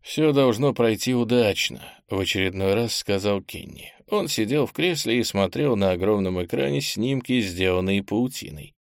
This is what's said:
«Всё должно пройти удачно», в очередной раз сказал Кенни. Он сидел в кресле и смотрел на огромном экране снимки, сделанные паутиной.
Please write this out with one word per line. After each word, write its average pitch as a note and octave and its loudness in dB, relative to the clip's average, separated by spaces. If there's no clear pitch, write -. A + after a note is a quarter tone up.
«Всё D#3 0
должно C3+ 4
пройти A2+ 2
удачно», A#2 2
в G2 -2
очередной F#2+ 0
раз A2+ 0
сказал G2+ 0
Кенни. - -16
Он G#3 -2
сидел A#2+ 0
в - -10
кресле D3 0
и A2 0
смотрел A2 0
на G2 2
огромном F#2 0
экране C#3 -2
снимки, B2+ -2
сделанные F#2 0
паутиной. G2 -6